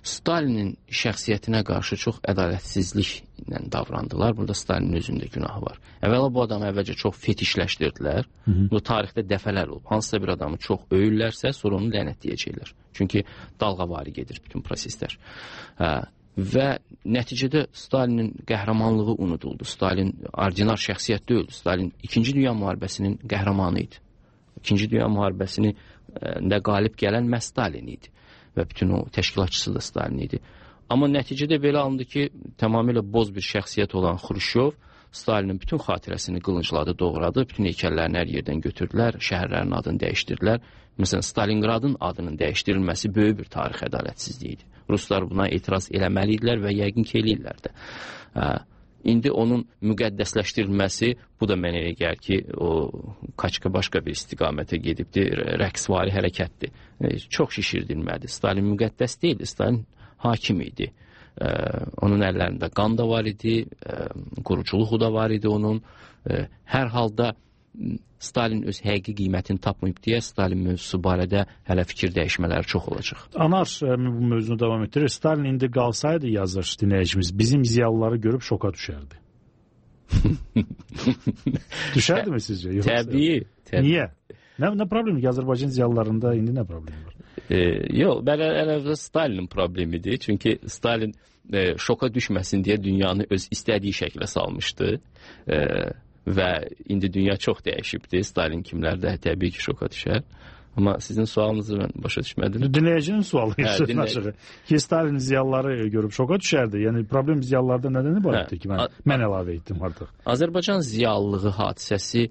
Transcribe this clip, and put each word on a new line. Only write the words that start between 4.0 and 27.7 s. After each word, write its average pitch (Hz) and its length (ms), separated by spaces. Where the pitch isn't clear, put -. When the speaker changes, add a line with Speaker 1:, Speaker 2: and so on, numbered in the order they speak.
Speaker 1:
Burada 101 200
Stalinin 90 440
özündə - 320
günahı - 320
var. - 140
Əvvəla 127 340
bu 123 120
adamı 104 260
əvvəlcə 98 280
çox - 220
fetişləşdirdilər. 87 1080
Speaker 2:
Hı 113 100
hı. 95 160
Speaker 1:
Bu 104 140
tarixdə 107 420
dəfələr 98 460
olub. 71 160
Hansısa 110 360
bir 90 140
adamı 78 220
çox - 320
öyürlərsə, 110 640
sonra 101 260
onu 110 140
lənətləyəcəklər. - 800
Çünki 98 320
dalğavari 87 580
gedir - 300
bütün - 220
proseslər. - 500
Hə, 85 160
və 117 320
nəticədə 127 680
Stalinin 120 600
qəhrəmanlığı 110 720
unuduldu. 78 480
Stalin 95 480
ordinar 101 480
şəxsiyyət - 480
deyildi. 110 240
Stalin 90 400
İkinci 117 320
Dünya 135 220
müharibəsinin 98 640
qəhrəmanı 98 640
idi. - 160
İkinci 104 340
Dünya 113 180
müharibəsini, 101 640
ə, - 680
də 95 220
qalib 104 340
gələn 113 320
məhz 120 240
Stalin 71 340